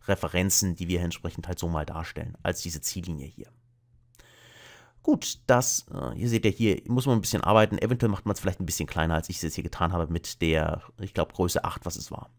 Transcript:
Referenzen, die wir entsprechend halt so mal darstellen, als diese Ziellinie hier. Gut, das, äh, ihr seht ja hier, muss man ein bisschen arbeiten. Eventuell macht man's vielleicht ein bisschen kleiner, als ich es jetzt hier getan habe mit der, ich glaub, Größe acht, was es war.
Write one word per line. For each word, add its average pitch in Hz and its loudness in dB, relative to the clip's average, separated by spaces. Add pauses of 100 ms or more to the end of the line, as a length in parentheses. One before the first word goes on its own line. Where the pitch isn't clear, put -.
Referenzen, 92 2
die 87 -6
wir 87 0
entsprechend - -6
halt 87 -6
so 85 -2
mal 78 -2
darstellen, 80 -10
als - -2
diese 82 -8
Ziellinie 82 -6
hier. - -18 (1600)
Gut, - 2
das, - 4
äh, - -6
ihr 117 0
seht 113 2
ja 104 6
hier, 104 2
muss 123 0
man 123 4
ein 101 2
bisschen - 0
arbeiten. 107 6
Eventuell 117 2
macht - -6
man's 104 -2
vielleicht 92 -2
ein 90 -4
bisschen 78 -4
kleiner, 82 0
als 80 -2
ich - -8
es - -6
jetzt 80 -4
hier - -8
getan 87 -2
habe 82 -2
mit - -4
der, 78 2 (180)
ich - -10
glaub, - -2
Größe 90 0
acht, - -6
was 87 -6
es - -12
war. - -12